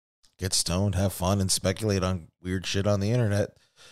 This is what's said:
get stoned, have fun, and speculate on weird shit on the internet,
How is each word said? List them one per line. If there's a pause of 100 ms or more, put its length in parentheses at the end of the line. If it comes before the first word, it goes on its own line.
(380)
get
stoned,
have
fun,
and
speculate
on (140)
weird
shit
on
the
internet, (360)